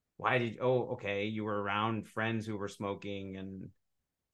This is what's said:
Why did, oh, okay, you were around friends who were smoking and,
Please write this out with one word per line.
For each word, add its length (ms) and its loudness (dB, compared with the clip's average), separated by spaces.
Why 220 4
did, 220 0
oh, 320 4
okay, 340 0
you 180 -2
were 180 0
around 460 2
friends 380 0
who 100 -2
were 120 -4
smoking 680 -6
and, 320 -8